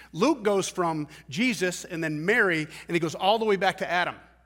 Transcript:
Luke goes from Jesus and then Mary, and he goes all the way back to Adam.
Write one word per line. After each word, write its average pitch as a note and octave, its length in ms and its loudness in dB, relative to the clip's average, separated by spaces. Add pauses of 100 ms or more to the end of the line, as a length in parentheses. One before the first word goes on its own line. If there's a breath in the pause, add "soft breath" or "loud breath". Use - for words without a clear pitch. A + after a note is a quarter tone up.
(120 loud breath)
Luke B3 300 2
goes G3 260 2
from D#3+ 400 -2 (200 loud breath)
Jesus F3+ 560 -2
and E3 180 -6
then D#3 220 -4
Mary, F#3 420 2 (220 loud breath)
and E3+ 60 -2
he E3+ 40 4
goes D#3+ 160 -2
all G3 240 2
the A3 60 -2
way G#3 120 2
back F#3 220 0
to D#3 120 -4
Adam. E3 240 0 (320)